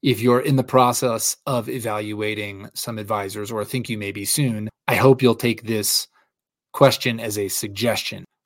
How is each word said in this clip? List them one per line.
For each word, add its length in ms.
if 160
you're 200
in 160
the 80
process 800
of 240
evaluating 1040
some 240
advisors 540
or 120
think 240
you 120
may 120
be 140
soon, 420
I 80
hope 260
you'll 140
take 260
this 460
question 460
as 180
a 100
suggestion. 760